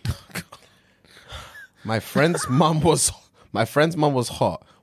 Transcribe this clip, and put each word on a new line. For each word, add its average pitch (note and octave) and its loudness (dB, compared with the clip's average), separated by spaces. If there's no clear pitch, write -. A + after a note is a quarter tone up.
<laughs> - -2
My A2 -2
friend's D3+ 0
mum D#3 4
was, D3+ 2
my G#2+ 0
friend's D#3 2
mum D3 2
was B2 0
hot. - -4